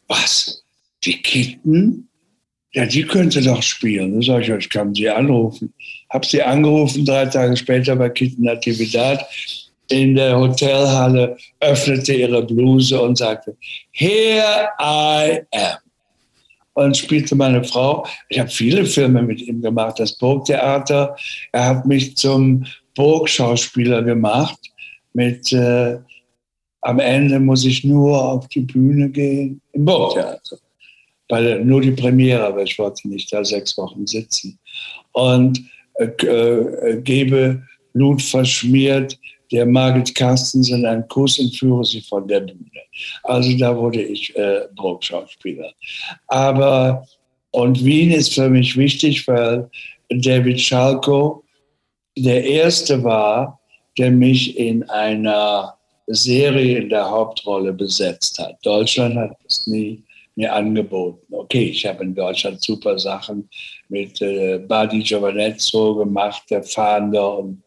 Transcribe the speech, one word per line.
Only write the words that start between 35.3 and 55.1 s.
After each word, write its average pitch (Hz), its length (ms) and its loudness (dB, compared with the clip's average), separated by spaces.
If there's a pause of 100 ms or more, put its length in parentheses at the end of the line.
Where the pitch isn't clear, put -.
äh, 117 100 0
äh, 117 960 0
"Gebe 131 640 2 (300)
Blut 139 280 2
verschmiert 135 960 0 (340)
der 120 140 2
Margit 127 480 2
Carstensen 127 720 0
einen 113 220 -2
Kuss 135 320 0
und 123 160 -2
führe 123 300 0
sie 110 160 -6
von 98 260 -6
der 101 140 0
Bühne." 92 400 -18 (420)
Also 127 340 0
da 123 180 2
wurde 117 260 -2
ich, - 340 -8
äh, 101 400 -2
Burgschauspieler. 87 960 -10 (560)
Aber, 131 800 2 (460)
und 127 320 2
Wien 156 280 4
ist 151 220 2
für 131 160 2
mich 127 260 4
wichtig, 139 520 0
weil 120 420 0 (400)
David 127 500 2
Schalko 139 840 0 (760)
der 127 260 2
Erste 147 600 2
war, 110 560 0 (380)
der 127 140 2
mich 127 460 4
in 117 320 -2
einer 107 840 -2 (320)